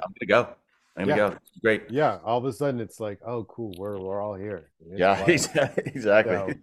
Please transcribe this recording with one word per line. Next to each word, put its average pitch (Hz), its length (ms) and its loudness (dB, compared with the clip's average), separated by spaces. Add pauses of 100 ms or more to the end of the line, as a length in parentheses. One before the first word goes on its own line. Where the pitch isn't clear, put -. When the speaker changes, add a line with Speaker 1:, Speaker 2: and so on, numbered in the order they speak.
Speaker 1:
I'm 95 160 -10
gonna 104 80 -8
go. 104 280 4 (420)
I'm 95 120 -2
gonna 104 140 4
Speaker 2:
Yeah. 101 80 2
Speaker 1:
go. 82 60 -10
It's - 240 -20
great." 110 300 2
Speaker 2:
Yeah. 123 340 0
All 117 140 0
of 120 80 -4
a 135 60 -4
sudden, 135 280 -2
it's - 180 -12
like, 104 260 -8
"Oh, 117 200 -6
cool. 110 340 -12
We're, 101 220 -8
we're 95 200 -6
all 104 140 -6
here." 95 360 -10 (100)
And 82 120 -20
it's 95 80 -6
Speaker 1:
Yeah, 95 120 4
<laughs> 92 60 2
Speaker 2:
wild. 95 100 -2
Speaker 1:
exa-, 139 580 0
exactly. 110 480 4
Speaker 2:
So 98 140 -2 (140)